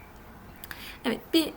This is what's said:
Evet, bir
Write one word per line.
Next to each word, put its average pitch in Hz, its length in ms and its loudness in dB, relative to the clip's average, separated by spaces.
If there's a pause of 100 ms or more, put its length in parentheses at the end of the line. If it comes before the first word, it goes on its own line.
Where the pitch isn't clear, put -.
(1040)
Evet, - 160 2 (140)
bir 320 220 8